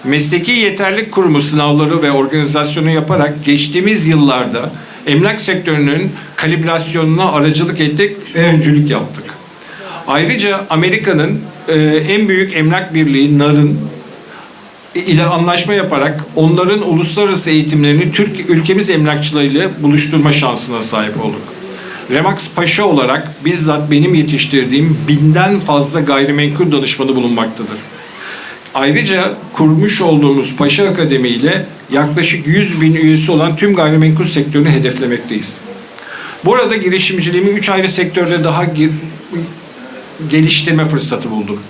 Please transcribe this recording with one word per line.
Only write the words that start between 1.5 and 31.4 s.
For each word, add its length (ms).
ve 100
organizasyonu 760
yaparak 560
geçtiğimiz 640
yıllarda 640
emlak 340
sektörünün 720
kalibrasyonuna 960
aracılık 480
ettik 380
ve 100
öncülük 440
yaptık. 340
Ayrıca 600
Amerika'nın, 720
e, 60
en 200
büyük 260
emlak 380
birliği 460
nar'ın 400
ile 280
anlaşma 500
yaparak 500
onların 540
uluslararası 640
eğitimlerini 600
Türk, 380
ülkemiz 400
emlakçılarıyla 800
buluşturma 480
şansına 520
sahip 420
olduk. 160
Remax 440
Paşa 300
olarak 600
bizzat 460
benim 240
yetiştirdiğim 840
binden 520
fazla 420
gayrimenkul 680
danışmanı 440
bulunmaktadır. 640
Ayrıca 580
kurmuş 480
olduğumuz 540
Paşa 320
Akademi 400
ile 380